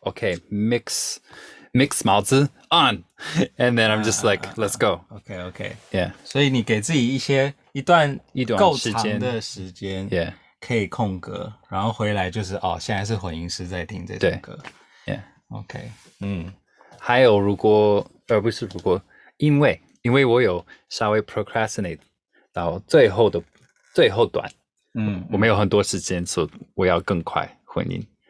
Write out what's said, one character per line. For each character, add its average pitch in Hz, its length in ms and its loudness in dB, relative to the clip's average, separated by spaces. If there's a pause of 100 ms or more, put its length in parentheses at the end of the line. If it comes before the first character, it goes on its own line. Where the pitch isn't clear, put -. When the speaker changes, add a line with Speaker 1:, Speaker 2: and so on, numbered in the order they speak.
Speaker 1:
OK，mix，mix - 2000 -4
毛 104 180 4
子， 139 260 4 (220)
on。 127 320 2 (160)
<laughs> - 400 -2
And 123 160 2
then 113 160 4
I'm 107 120 2
just 110 240 0
like， 101 200 2
Speaker 2:
啊， - 20 -12
啊， - 80 -16
啊， - 0 -
Speaker 1:
let's 107 220 -2
go。 95 240 0 (120)
Speaker 2:
OK，OK。 95 640 -12 (160)
Speaker 1:
Yeah。 90 200 -2 (120)
Speaker 2:
所 - 180 -2
以 143 60 4
你 127 140 0
给 110 180 0
自 165 140 -4
己 123 120 2
一 135 120 -2
些， 139 340 0 (200)
一 139 100 -8
段 151 360 4 (140)
Speaker 1:
一 127 140 -4
段 107 120 0 (180)
时 117 160 -4
间。 - 20 -2
Speaker 2:
够 113 80 -2
长 104 160 -2
的 120 240 -4
时 92 280 -14
间。 95 380 -8
Speaker 1:
Yeah。 85 240 -2 (280)
Speaker 2:
可 - 140 -6
以 104 120 0
空 95 320 -4
格， 98 340 -12 (160)
然 95 140 -4
后 110 100 -2
回 104 200 -2
来 92 180 -2
就 104 120 -6
是， 95 140 -8
哦， 87 240 -4
现 107 160 -4
在 104 80 -4
是 110 120 -4
混 90 200 -8
音 85 120 -10
师 92 180 -10
在 90 180 -8
听 - 220 -12
这 - 80 -12
首 - 260 0
歌。 - 180 -18 (480)
Speaker 1:
对。 50 80 -4
Yeah。 - 60 -10 (280)
Speaker 2:
OK， - 420 -14 (300)
嗯。 95 320 -8 (460)
Speaker 1:
还 123 220 2
有 110 200 8
如 101 160 2
果， 104 520 4 (200)
呃， 110 120 2
不 113 100 0
是 107 220 -8
如 85 80 -10
果， 95 200 2 (380)
因 147 200 4
为， 135 220 2 (220)
因 120 100 0
为 135 120 6
我 123 180 4
有 90 220 0 (260)
稍 110 200 -2
微 107 120 2
procrastinate 104 760 -4 (540)
到 87 340 -4
最 135 220 6
后 104 220 4
的， 87 120 -4 (520)
最 123 160 4
后 107 160 2
段。 - 220 -4 (460)
Speaker 2:
嗯， 101 360 -4
Speaker 1:
我 101 80 0
没 95 80 4
有 95 100 4
很 104 100 2
多 101 160 4
时 - 160 -2
间， 87 240 -4
Speaker 2:
嗯。 87 40 -6
Speaker 1:
所 85 180 -2
以 76 40 -6 (260)
我 95 100 0
要 87 160 4
更 87 220 -2
快 - 260 -4 (160)
混 - 260 -6
音。 98 160 -8 (240)